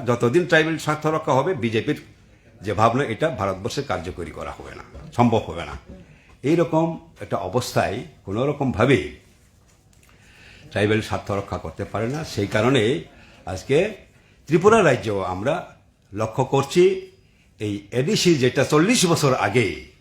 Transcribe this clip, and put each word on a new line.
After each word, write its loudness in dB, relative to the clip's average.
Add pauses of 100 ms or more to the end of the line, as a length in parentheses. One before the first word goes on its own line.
যতদিন 2
ট্রাইবেল 2
স্বার্থ -4
রক্ষা 0
হবে, 2
বিজেপির -2 (600)
যে -4
ভাবনা, 2
এটা -2
ভারতবর্ষে -4
কার্যকরী -8
করা -12
হবে -16
না, -16 (320)
সম্ভব 4
হবে -8
না। -12 (680)
এইরকম 2 (360)
একটা -6
অবস্থায় -2 (280)
কোনো -4
রকমভাবেই 2 (1700)
ট্রাইবেল 2
স্বার্থ -6
রক্ষা -6
করতে -10
পারে -6
না। -6
সেই -4
কারণে 4 (640)
আজকে -2 (720)
ত্রিপুরা 6
রাজ্যেও 2
আমরা -2 (600)
লক্ষ্য -2
করছি, 2 (800)
এই -4 (180)
এডিসি 2
যেটা 2
চল্লিশ 4
বছর 4
আগে 2 (340)